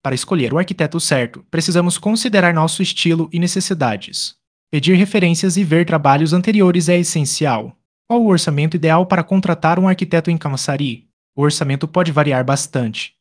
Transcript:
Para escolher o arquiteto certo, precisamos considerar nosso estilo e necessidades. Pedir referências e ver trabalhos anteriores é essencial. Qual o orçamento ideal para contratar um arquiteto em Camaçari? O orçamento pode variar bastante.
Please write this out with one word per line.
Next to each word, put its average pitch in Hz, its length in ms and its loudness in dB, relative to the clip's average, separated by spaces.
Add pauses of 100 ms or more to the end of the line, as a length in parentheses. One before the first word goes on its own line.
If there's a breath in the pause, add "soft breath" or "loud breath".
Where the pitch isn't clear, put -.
Para 131 140 -4
escolher 131 380 -2
o 147 40 0
arquiteto 170 400 -4
certo, 127 540 -4
precisamos 175 460 0
considerar 208 560 0
nosso 160 280 0
estilo 165 520 -2
e 170 60 -2
necessidades. 170 960 -4 (360)
Pedir 156 240 2
referências 180 640 2
e 202 60 2
ver 165 220 2
trabalhos 151 460 2
anteriores 180 560 2
é 175 100 4
essencial. 139 800 -2 (320)
Qual 233 140 2
o 226 60 2
orçamento 160 480 2
ideal 165 300 2
para 180 200 0
contratar 175 520 0
um 185 120 2
arquiteto 170 420 0
em 165 60 0
Camaçari? 139 680 -4 (300)
O 139 60 -4
orçamento 147 440 0
pode 165 280 0
variar 139 320 2
bastante. 127 760 -4